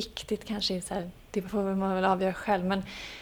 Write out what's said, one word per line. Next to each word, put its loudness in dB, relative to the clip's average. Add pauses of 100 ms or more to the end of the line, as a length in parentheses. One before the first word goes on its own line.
viktigt -4
kanske -2
är -4
så -8
här, -2 (220)
det 0
får 0 (120)
man 2
väl 4
avgöra 4
själv, 2
men 2 (380)